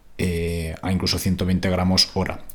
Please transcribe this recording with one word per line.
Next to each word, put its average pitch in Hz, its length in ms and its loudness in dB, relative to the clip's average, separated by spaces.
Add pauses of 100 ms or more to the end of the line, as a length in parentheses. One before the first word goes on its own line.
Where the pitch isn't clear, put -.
(200)
eh, 85 600 -2
a 95 100 0
incluso 90 260 0
ciento 92 280 0
veinte 92 240 2
gramos 92 440 2
hora. - 300 -2 (100)